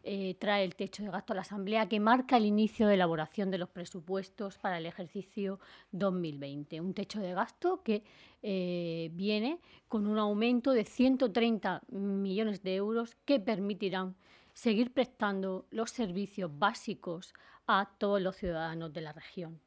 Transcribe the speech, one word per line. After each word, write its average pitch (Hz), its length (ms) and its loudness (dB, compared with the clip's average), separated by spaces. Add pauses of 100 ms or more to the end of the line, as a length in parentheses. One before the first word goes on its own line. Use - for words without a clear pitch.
eh, 196 360 -4
trae 202 240 2
el 180 120 -2
techo 190 280 -8
de 208 60 -6
gasto 190 240 -6
a - 20 -2
la 185 60 -2
Asamblea 208 480 0
que 214 100 2
marca 247 380 6
el 220 80 6
inicio 208 420 4
de 208 60 8
elaboración 180 580 2
de 190 60 -2
los 175 120 -4
presupuestos 185 880 -8
para 185 200 -2
el 165 80 -6
ejercicio 190 760 -6 (320)
dos 190 220 2
mil 165 260 -2
veinte. 143 400 -8
Un 180 140 -4
techo 202 260 -6
de 180 140 -4
gasto 349 500 -2
que, 214 200 0 (380)
eh, 175 720 -2
viene 214 460 0 (300)
con 208 180 0
un 214 100 2
aumento 226 540 2
de 233 140 4
ciento 254 460 2
treinta 214 580 0
millones 196 760 -2
de 185 120 -2
euros 226 400 -2 (100)
que 285 140 4
permitirán 190 760 -2 (380)
seguir 240 400 2
prestando 196 800 0
los 220 200 -4
servicios 185 680 -4
básicos 185 760 -4 (340)
a 202 300 4
todos 202 240 2
los 180 160 -2
ciudadanos 165 560 -6
de 165 80 -8
la 156 100 -10
región. 165 560 -14